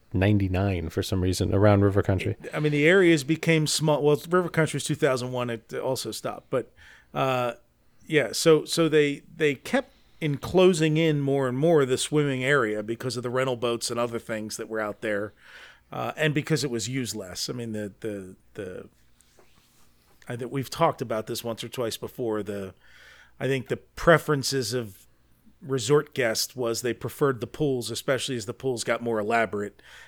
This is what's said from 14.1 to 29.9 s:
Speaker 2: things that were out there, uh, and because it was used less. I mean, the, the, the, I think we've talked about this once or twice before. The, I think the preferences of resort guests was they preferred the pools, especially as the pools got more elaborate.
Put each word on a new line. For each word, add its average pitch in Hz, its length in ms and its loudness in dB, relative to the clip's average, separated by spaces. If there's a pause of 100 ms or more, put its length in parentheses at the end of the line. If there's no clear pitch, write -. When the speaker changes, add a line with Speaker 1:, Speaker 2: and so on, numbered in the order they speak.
Speaker 2:
things 110 380 -8
that 117 120 -10
were 110 120 -4
out 104 200 -6
there, 104 320 -4 (600)
uh, 123 240 -4
and 151 180 0
because 147 300 -2
it 143 60 -4
was 113 180 -4
used 123 260 -4
less. 90 340 -10
I - 40 -4
mean, 120 200 -8
the, 104 280 -6
the, 98 360 -10 (180)
the, 98 340 -12 (1400)
I 123 80 -8
think 120 160 -8
we've 135 180 -4
talked 160 300 2
about 110 260 -4
this 117 180 -6
once 117 200 -8
or 117 40 -10
twice 113 280 -6
before. 110 460 -4
The, 98 320 -8 (640)
I 135 60 -4
think 131 220 -2
the 127 80 -4
preferences 135 1000 0
of 113 320 -8 (540)
resort 139 540 0
guests 113 400 -2
was 117 280 -2
they 120 100 0
preferred 127 480 -2
the 113 60 -6
pools, 127 440 -2
especially 127 460 -4
as 104 100 -6
the 120 80 -6
pools 127 300 -4
got 117 180 -2
more 117 160 -2
elaborate. 104 600 -2 (280)